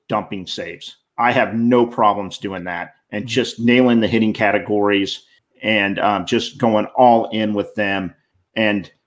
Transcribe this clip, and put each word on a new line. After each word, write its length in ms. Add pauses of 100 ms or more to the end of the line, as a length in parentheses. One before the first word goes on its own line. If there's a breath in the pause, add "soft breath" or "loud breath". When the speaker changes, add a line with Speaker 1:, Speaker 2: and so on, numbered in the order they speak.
Speaker 1:
dumping 400
saves. 480 (240)
I 140
have 200
no 320
problems 520
doing 260
that 320 (160)
and 120
Speaker 2:
Mm-hmm. 40
Speaker 1:
just 320
nailing 400
the 80
hitting 260
categories 920 (380 soft breath)
and, 380
um, 260
just 320
going 280 (100)
all 340
in 240
with 220
them 380 (420)
and 360 (160)